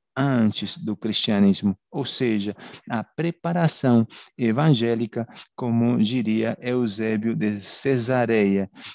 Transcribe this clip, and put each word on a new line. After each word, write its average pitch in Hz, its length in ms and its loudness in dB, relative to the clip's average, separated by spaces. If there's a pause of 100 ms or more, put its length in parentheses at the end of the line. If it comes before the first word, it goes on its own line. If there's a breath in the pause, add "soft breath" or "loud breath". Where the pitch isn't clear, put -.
(140)
antes 117 640 0
do 107 200 -6
cristianismo, 101 800 2 (120)
ou 135 160 -4
seja, 104 480 -2 (360 loud breath)
a 113 120 -4
preparação 160 1040 0 (320 loud breath)
evangélica, 117 880 2 (300 loud breath)
como 120 480 2
diria 110 560 0
Eusébio 110 760 -2
de 107 280 -2
Cesareia, 113 1080 0 (260 loud breath)